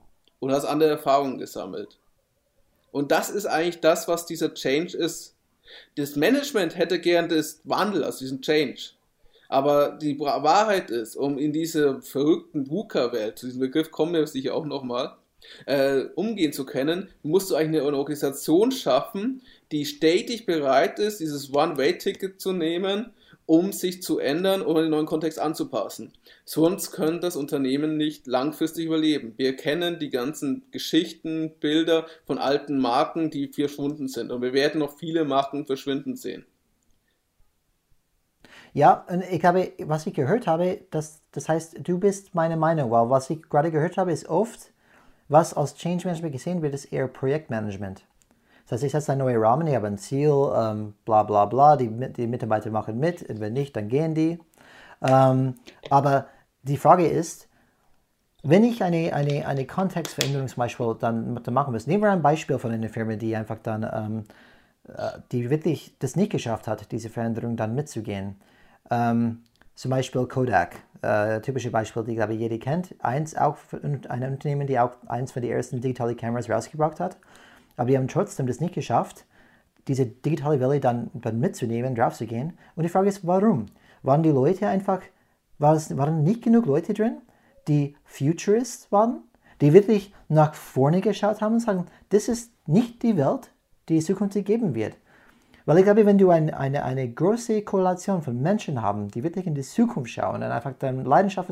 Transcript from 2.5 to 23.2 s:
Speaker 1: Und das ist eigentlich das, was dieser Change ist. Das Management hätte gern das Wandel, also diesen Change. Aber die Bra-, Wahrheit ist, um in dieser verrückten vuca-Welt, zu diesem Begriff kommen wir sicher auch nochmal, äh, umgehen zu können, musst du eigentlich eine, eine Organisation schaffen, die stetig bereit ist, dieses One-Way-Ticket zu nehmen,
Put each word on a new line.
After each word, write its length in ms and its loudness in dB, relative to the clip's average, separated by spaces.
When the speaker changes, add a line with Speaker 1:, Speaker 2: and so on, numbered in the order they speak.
Speaker 1:
Und 200 -2
das 200 2
ist 160 -4
eigentlich 340 -2
das, 260 2
was 180 -2
dieser 280 -4
Change 420 -2
ist. 400 -6
Das 200 -6
Management 640 0
hätte 220 0
gern 300 2
das 340 -2
Wandel, 400 0
also 160 -6
diesen 220 -8
Change. 500 -2
Aber 500 2
die 140 -2
Bra-, 300 -2
Wahrheit 480 2
ist, 240 -6
um 220 -2
in 140 -2
dieser 500 0
verrückten 680 -2
vuca-Welt, 720 -4
zu 80 -10
diesem 140 -6
Begriff 300 -2
kommen 220 -2
wir 140 2
sicher 260 -6
auch 120 -4
nochmal, 500 -6
äh, 400 2
umgehen 380 -2
zu 120 -6
können, 440 -2
musst 280 0
du 40 0
eigentlich 260 0
eine, 60 0
eine 100 -2
Organisation 720 2
schaffen, 720 -2
die 140 -2
stetig 600 0
bereit 540 2
ist, 200 -2
dieses 340 -6
One-Way-Ticket 880 0
zu 140 -4
nehmen, 580 -2